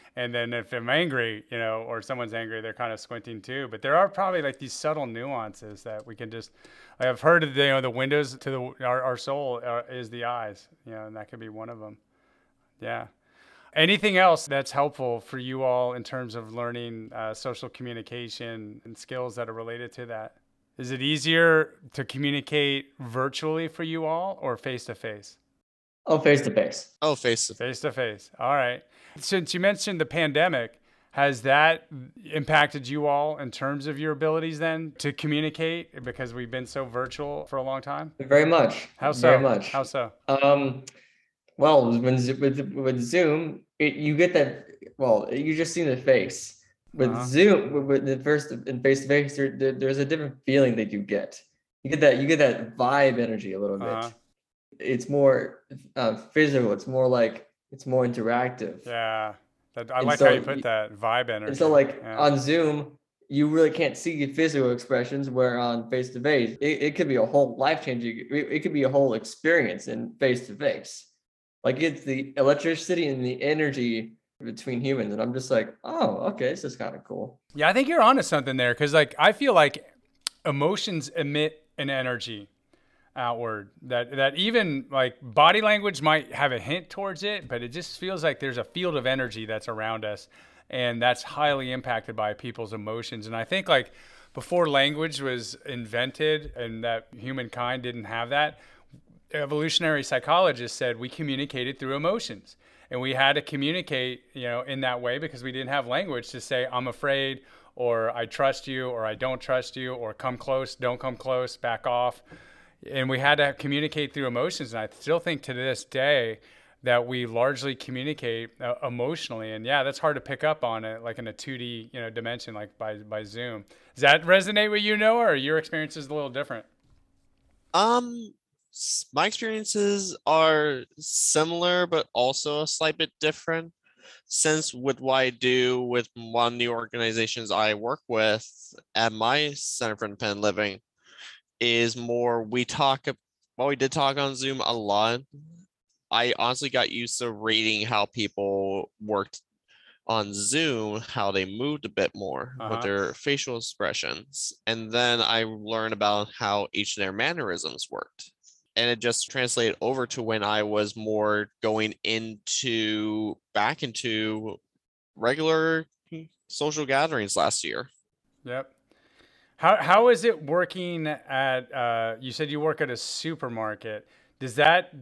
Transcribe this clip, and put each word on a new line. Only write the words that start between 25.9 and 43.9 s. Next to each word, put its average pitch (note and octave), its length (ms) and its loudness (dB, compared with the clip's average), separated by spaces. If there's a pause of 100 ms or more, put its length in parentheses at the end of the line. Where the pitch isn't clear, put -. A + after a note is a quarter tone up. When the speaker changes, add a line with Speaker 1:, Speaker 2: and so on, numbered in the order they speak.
Speaker 2:
Oh, D#3 120 4
face-to-face. - 840 2
Speaker 3:
Oh, D3+ 120 4
face-to-face. A#2 640 -2
Speaker 1:
Face-to-face. A#2 580 -4
All B2+ 160 0
right. B2 280 0 (360)
Since F#3 360 -2
you F3 60 -2
mentioned G3 400 0
the D#3 60 0
pandemic, D3+ 720 0 (300)
has C#3 320 2
that D3+ 440 6 (460)
impacted D3 560 2
you D3 180 -2
all D3 320 2
in C3+ 120 -10
terms C#3 360 -4
of D3 120 -6
your D#3 140 -2
abilities D#3 460 -2
then D#3+ 400 -4
to C#3+ 140 -2
communicate D3+ 920 -4
because B2 280 -8
we've A#2+ 180 -10
been B2+ 160 -6
so C3+ 200 -6
virtual C#3 600 -6
for C#3 100 -6
a C3 60 -2
long C3 200 -4
time? C#3+ 380 -8
Speaker 2:
Very C#3 260 6
much. D#3 500 4
Speaker 1:
How C#3+ 160 0
so? B2 180 4
Speaker 2:
Very C3 120 8
much. G#2+ 280 2
Speaker 1:
How C#3 120 0
so? B2+ 300 -6 (160)
Speaker 2:
Um, C#3 560 4 (760)
well, C#3 320 8 (100)
when B2+ 180 4
Zo-, B2+ 220 0
with, C#3 320 0
with C3 300 0
Zoom, D#3 580 2 (180)
it, D3+ 160 2